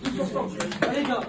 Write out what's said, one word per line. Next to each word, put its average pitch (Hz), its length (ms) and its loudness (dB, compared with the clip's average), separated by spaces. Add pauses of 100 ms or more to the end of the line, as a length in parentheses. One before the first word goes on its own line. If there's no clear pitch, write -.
tous - 180 0
ensemble. 233 380 -2 (220)
Allez, 285 200 2
les - 60 2
gars 247 220 2